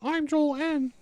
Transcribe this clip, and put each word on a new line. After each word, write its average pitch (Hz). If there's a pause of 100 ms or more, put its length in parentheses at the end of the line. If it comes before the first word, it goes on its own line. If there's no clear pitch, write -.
I'm 311
Joel 294
N. 285